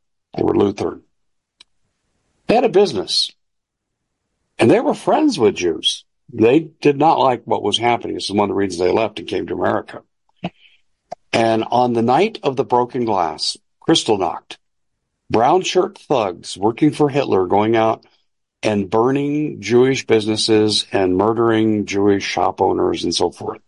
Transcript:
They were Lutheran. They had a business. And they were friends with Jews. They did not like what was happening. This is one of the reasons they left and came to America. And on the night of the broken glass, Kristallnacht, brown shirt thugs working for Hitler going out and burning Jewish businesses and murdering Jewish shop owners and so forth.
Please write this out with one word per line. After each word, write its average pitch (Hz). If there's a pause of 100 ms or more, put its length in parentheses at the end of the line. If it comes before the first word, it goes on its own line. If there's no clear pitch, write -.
(360)
They -
were 92
Lutheran. 101 (1400)
They 196
had 226
a 226
business. 165 (1300)
And 117
they 202
were 277
friends 262
with 107
Jews. - (280)
They 117
did 147
not 147
like 127
what 107
was 104
happening. 110
This 90
is -
one 101
of 92
the 95
reasons 92
they 90
left 104
and -
came 87
to 87
America. 98 (1300)
And 113
on 123
the 117
night 156
of 131
the 131
broken 123
glass, 87 (300)
Kristallnacht, 98 (720)
brown 139
shirt -
thugs 104
working 117
for 147
Hitler 117
going 104
out 113 (560)
and 104
burning 143
Jewish 123
businesses 107
and 92
murdering 110
Jewish 98
shop 92
owners 90
and 87
so 87
forth. -